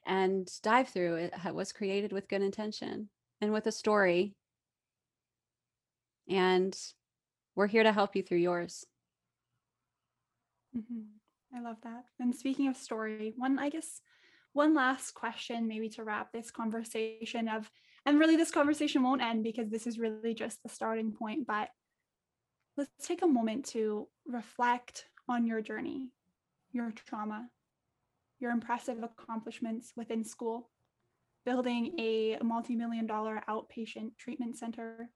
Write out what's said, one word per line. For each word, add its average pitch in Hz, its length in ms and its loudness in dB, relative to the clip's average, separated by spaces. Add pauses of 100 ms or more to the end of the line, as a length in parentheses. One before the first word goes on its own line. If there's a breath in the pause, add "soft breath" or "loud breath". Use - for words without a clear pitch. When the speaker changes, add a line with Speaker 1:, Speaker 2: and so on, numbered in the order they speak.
Speaker 1:
And 190 460 2 (120)
Dive 247 260 4
Through, 175 260 0
it 170 200 -4
ha-, 170 180 -6
was 180 200 -4
created 202 400 -2
with 196 160 -4
good 196 140 2
intention 214 640 -4 (320)
and 208 120 2
with 214 140 0
a 214 60 0
story. 196 600 4 (1900)
And 185 480 4 (800)
we're 202 120 4
here 220 160 6
to 220 100 8
help 202 240 2
you 190 60 2
through 180 160 0
yours. 175 480 0 (1900)
Speaker 2:
Mm-hmm. 220 800 -12
I 240 60 -10
love 233 200 -10
that. 240 220 -14 (140)
And 247 160 2
speaking 269 340 0
of 254 80 0
story, 220 600 -4
one, 262 220 2
I 285 100 0
guess, 320 320 -8 (520 soft breath)
one 302 220 6
last 262 380 2
question 233 560 -4
maybe 220 220 -4
to 220 140 -10
wrap 214 280 -4
this 233 180 -10
conversation 226 1000 -4
of, 220 220 -4 (360 soft breath)
and 294 120 8
really 320 180 8
this 320 140 4
conversation 294 520 4
won't 254 200 4
end 226 220 0
because 226 240 -4
this 220 180 -4
is 226 120 -4
really 220 360 -2
just 226 280 -8
the 233 60 -14
starting 220 440 -2
point, 226 340 -4
but 214 240 -2 (1040)
let's 285 140 -4 (120)
take 349 200 -2
a 359 40 4
moment 233 400 4
to 220 420 -2 (180)
reflect 240 800 -2 (220)
on 240 180 2
your 226 140 0
journey, 220 500 -6 (640)
your 233 200 -4 (140)
trauma, 214 420 -8 (920)
your 240 100 -2
impressive 233 520 -2
accomplishments 226 960 -8
within 226 280 -4
school, 233 460 -6 (720)
building 247 540 0
a 220 440 0
multi-million 233 640 -2
dollar 214 420 -2
outpatient 220 720 -6
treatment 233 380 -8
center 226 600 -10